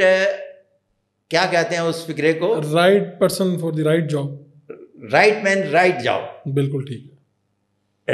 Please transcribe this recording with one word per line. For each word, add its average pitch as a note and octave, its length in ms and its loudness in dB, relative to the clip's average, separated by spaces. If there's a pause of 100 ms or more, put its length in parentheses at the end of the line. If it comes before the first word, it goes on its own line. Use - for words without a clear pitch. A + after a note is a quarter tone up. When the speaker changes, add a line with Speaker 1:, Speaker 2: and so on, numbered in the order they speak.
(1300)
Speaker 1:
क्या E3+ 160 2
कहते E3+ 280 0
हैं E3+ 80 -2
उस E3 240 -4
फिक्रे D3+ 260 0
को? F3 240 0
Speaker 2:
Right F3 460 2 (200)
person F#3 420 0
for D#3+ 100 -4
the D#3 180 -2
right D#3+ 220 0
job। C#3 220 -6 (760)
Speaker 1:
राइट G#3 320 4
मैन, G3 260 0
राइट E3+ 280 2
जॉब। A#2 500 -4
Speaker 2:
बिल्कुल C#3 360 -2
ठीक - 260 -14
है। - 60 -20 (960)